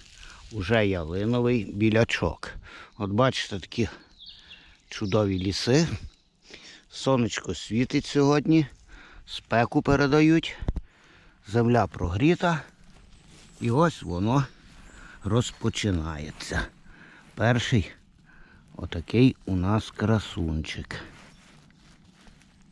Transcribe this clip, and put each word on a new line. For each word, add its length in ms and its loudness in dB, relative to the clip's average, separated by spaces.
уже 340 2
ялиновий 760 0
білячок. 880 0
От 120 -6
бачите, 500 0
такі 280 -4
чудові 500 0
ліси. 500 0
Сонечко 640 -2
світить 520 -2
сьогодні, 600 4
спеку 560 0
передають, 760 4
земля 380 4
прогріта. 760 0
І 100 -2
ось 320 2
воно 440 0
розпочинається. 1400 -4
Перший 560 2
отакий 680 2
у 120 0
нас 340 0
красунчик. 1120 -2